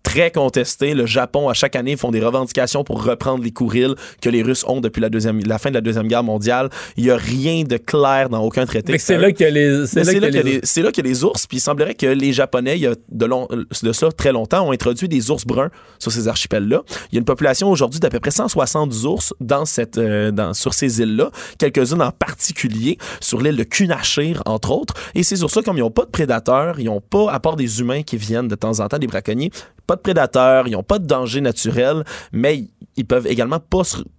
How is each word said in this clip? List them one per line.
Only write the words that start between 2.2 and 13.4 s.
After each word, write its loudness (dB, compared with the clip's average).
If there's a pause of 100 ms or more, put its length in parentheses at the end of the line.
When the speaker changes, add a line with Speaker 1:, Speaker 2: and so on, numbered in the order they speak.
Speaker 1:
revendications 0
pour -6
reprendre -2
les -4
Kourils 0 (260)
que 2
les 2
Russes 0
ont -2
depuis -2
la 2
deuxième, 0
la 0
fin -2
de -2
la 2
Deuxième -2
Guerre 2
mondiale. 0 (260)
Il -2
y 4
a 6
rien -2
de -2
clair 2
dans -2
aucun 0
traité -2
Speaker 2:
Mais 2
c'est 2
Speaker 1:
extérieur. 4
Speaker 2:
là 6
qu'il 4
y 6
a 4
les, 2
c'est 0
Speaker 1:
Mais 4
Speaker 2:
là 4
Speaker 1:
c'est 4
Speaker 2:
qu'il 4
y 4
a 4
Speaker 1:
là -
qu'il 2
y 4
a 2
Speaker 2:
les 2
Speaker 1:
les, 0
c'est 0
là 2
qu'il -2
y 2
a 2
les 0
ours. 0
Puis -8
il -4
semblerait 0
que -2
les 2
Japonais, 0
il -2
y 2
a 0 (160)
de 0
long-, -2 (340)